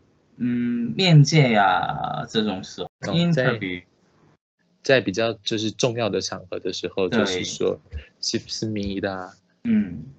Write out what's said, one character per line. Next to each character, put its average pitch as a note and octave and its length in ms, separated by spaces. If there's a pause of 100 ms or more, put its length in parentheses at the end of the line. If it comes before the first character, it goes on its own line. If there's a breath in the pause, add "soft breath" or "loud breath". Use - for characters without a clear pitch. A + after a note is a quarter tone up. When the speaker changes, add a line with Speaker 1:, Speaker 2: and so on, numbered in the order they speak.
(360)
Speaker 1:
嗯， A#2+ 600
面 E3+ 260
界 C#3 300
呀， - 760
这 A2 140
种 G2+ 200
时 - 200
候， E2 40
Speaker 2:
哦， - 40 (100)
在， - 120
Speaker 1:
interview。 B2+ 680 (1000)
Speaker 2:
在 C3 180
比 G#2 120
较 A2+ 200 (100)
就 A2+ 160
是 G#2+ 120
重 A#2 260
要 A2+ 120
的 G2 120
场 F#2+ 300
合 G2 100
的 F#2 120
时 - 160
候， F#2+ 200
Speaker 1:
对。 A2 120
Speaker 2:
就 G#2 60
是 F2+ 180
说 F#2+ 340 (420 loud breath)
싶 - 180 (100)
습 - 240
니 G2+ 280
다. F#2+ 320 (320)
Speaker 1:
嗯。 G2 400 (140)